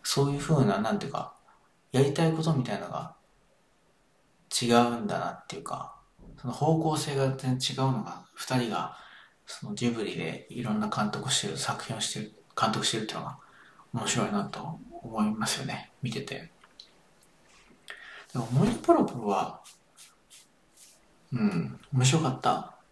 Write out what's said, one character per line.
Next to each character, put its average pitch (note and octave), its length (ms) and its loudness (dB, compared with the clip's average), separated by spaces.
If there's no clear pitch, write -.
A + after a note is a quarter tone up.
そ - 240 2
う C#3+ 60 0
い C#3+ 60 -2
う - 20 -4
風 C#3+ 260 4
な、 G2 140 4
な G#2+ 140 0
ん G2+ 40 2
て - 80 -4
い - 40 -8
う - 20 -8
か、 - 240 -6
や B2+ 100 4
り C#3 120 4
た E3 120 4
い D#3+ 60 4
こ D#3+ 100 0
と D#3+ 120 4
み B2+ 100 2
た G#2+ 100 -2
い G2 60 -2
な F2 80 -8
の - 40 -10
が - 240 -8
違 A#2 120 2
う A#2 300 6
ん G#2 60 -4
だ F2 120 -2
な E2+ 120 -2
っ - 140 -14
て - 120 -10
い - 20 -8
う - 40 -12
か、 - 360 -10
そ C3+ 60 -6
の A#2+ 60 -4
方 D#3+ 260 4
向 D#3 180 2
性 C#3+ 180 -2
が C3+ 180 2
全 C3 260 -2
然 C3 160 -2
違 - 40 -4
う C3 120 4
の G#2+ 120 0
が、 - 300 -12
二 - 240 -2
人 A#2+ 140 0
が、 F2 260 -4
そ - 220 -12
の G#2 80 -6
ジ A#2+ 140 0
ブ A2+ 140 -2
リ F2 120 -4
で E2 340 -6
い B2 140 -8
ろ G#2+ 100 -2
ん G#2+ 60 0
な G#2+ 100 -2
監 G#2 220 0
督 - 200 -4
し - 100 2
て - 80 -4
る、 - 80 -6
作 - 260 -4
品 A2+ 120 -6
を A2 60 -6
し - 120 -2
て G#2+ 80 -6
る、 - 120 -10
監 A2 120 4
督 G#2+ 140 -2
し - 60 2
て A2+ 60 -2
る G#2+ 60 -2
っ - 20 -4
て - 80 -8
い - 40 -10
う - 20 -6
の - 60 -8
が - 120 -10
面 G#2+ 140 -4
白 G#2 200 2
い - 40 -2
な G2+ 140 0
と - 340 -10
思 A2 340 -4
い G#2+ 100 2
ま A2 100 -4
す - 140 -2
よ C3 60 -8
ね、 - 260 -10
見 B2+ 100 -2
て C3+ 100 -6
て。 - 300 -10
で C3+ 60 -2
も、 A#2 60 -4
思 C3 200 4
い B3 40 4
出 A#3 60 0
ポ - 180 4
ロ D4+ 120 6
ポ - 140 -6
ロ G#2+ 80 -4
は、 F#2+ 340 0
う B2+ 40 -4
ん、 F#3 440 0
面 B2+ 120 4
白 D#3 160 6
か D#3+ 80 2
っ C3 120 -4
た。 - 340 0